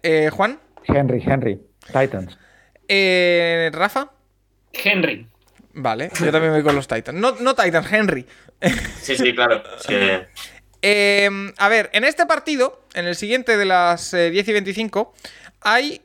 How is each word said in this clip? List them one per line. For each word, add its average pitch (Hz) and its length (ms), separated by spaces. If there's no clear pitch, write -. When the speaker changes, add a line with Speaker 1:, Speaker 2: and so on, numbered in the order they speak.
Speaker 1:
eh, 156 280
Juan. 220 280
Speaker 2:
Henry, 123 400
Henry. 123 340
Titans. 104 500
Speaker 1:
Eh, 175 840
Rafa. 214 360
Speaker 3:
Henry. 156 560
Speaker 1:
Vale, 127 380
yo 156 80
también 160 220
voy 156 100
con 147 120
los 139 120
Titans. 123 320
No, 247 200
no 254 160
Titans, 180 360
Henry. 185 340
<laughs> 139 400
Speaker 4:
Sí, 131 160
sí, 123 180
claro. 117 260
Es - 80
que 98 400
Speaker 1:
Eh, 202 460
a 196 120
ver, 220 240
en 214 120
este 320 200
partido, 285 680
en 175 120
el 175 100
siguiente 233 420
de 202 80
las, 175 480
eh, 170 160
diez 196 180
y 220 60
veinticinco, 202 600
hay, 262 440